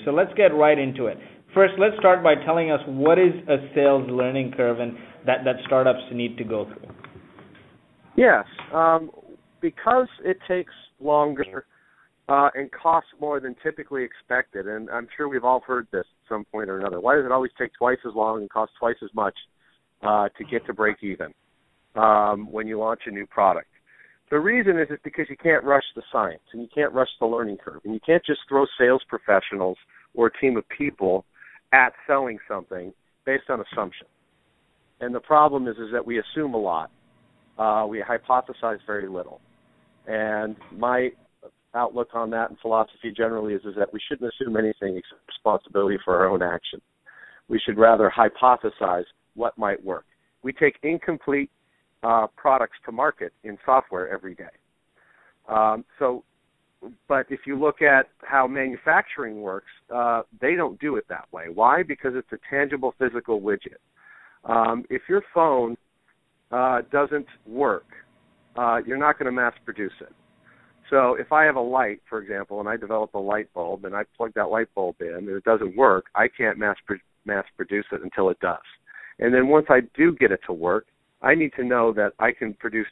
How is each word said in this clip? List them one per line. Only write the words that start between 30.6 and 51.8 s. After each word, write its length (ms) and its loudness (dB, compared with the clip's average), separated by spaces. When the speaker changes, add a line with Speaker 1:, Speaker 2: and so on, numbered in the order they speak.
Speaker 2:
people 480 -2
at 220 4
selling 400 -2
something 440 -10
based 240 -4
on 220 -6
assumption. 360 -8
And 160 -8
the 40 -8
problem 480 2
is, 100 -8
is 160 -12
that 120 -4
we 140 -4
assume 360 -6
a 40 -2
lot. 320 -4
Uh, 300 0
we 140 -8
hypothesize 840 -4
very 220 -8
little. 320 -12
And 500 -4
my 320 0
outlook 400 -4
on 160 -4
that 200 -4
and 100 -18
philosophy 560 -2
generally 380 -4
is, 120 -4
is 120 -12
that 140 -2
we 160 -12
shouldn't 240 -8
assume 240 -6
anything 400 -2
except 320 -16
responsibility 800 0
for 120 2
our 120 4
own 120 0
action. 380 -6
We 160 0
should 120 -2
rather 380 6
hypothesize 880 2
what 220 -6
might 260 -4
work. 220 -8
We 100 -8
take 300 2
incomplete, 640 -4